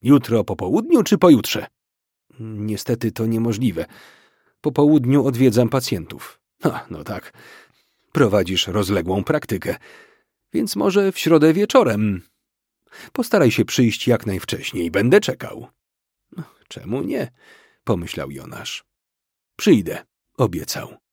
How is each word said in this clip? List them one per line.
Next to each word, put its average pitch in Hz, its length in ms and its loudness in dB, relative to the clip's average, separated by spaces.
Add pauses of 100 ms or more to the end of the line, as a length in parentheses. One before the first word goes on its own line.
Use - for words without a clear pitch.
Jutro 117 420 4
po 95 120 -6
południu 226 460 2
czy 175 160 2
pojutrze?" 139 480 4 (720)
"Niestety 107 720 -6
to 113 140 -4
niemożliwe. 113 600 -2 (720)
Po 147 120 -4
południu 143 540 2
odwiedzam 123 420 2
pacjentów". - 720 -6 (220)
"Ha, - 280 -4
no 127 140 -14
tak. - 280 -12 (800)
Prowadzisz 95 540 2
rozległą 95 580 -2
praktykę. - 520 -4 (760)
Więc - 240 -4
może 196 360 0
w - 60 -10
środę 160 340 4
wieczorem. 113 680 2 (920)
Postaraj 190 380 2
się 107 140 0
przyjść - 440 0
jak 113 180 0
najwcześniej. 92 640 -6
Będę 120 300 4
czekał". - 460 -10 (1000)
"Czemu - 340 -8
nie?", 127 300 -6 (520)
pomyślał 82 460 -4
Jonasz. - 540 -14 (720)
"Przyjdę", 113 480 2 (320)
obiecał. - 600 -4 (160)